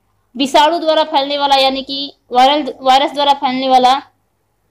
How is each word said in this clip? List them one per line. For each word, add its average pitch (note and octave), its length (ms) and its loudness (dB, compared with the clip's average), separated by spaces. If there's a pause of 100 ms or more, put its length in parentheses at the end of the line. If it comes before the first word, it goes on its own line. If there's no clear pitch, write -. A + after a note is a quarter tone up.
(360)
विषाणु D4 440 2
द्वारा D#4 260 0
फैलने C#4+ 320 -2
वाला, C#4 180 0
यानी C4+ 280 0
कि C#4 300 -10 (180)
वायरल, C4 500 2
वायरस C4+ 300 2
द्वारा C#4 240 0
फैलने C4 340 -4
वाला B3+ 240 4 (760)